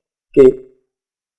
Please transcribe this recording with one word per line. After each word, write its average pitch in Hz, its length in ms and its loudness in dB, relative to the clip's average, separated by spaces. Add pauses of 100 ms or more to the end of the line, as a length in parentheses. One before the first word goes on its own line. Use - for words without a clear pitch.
(320)
કે 143 100 0 (960)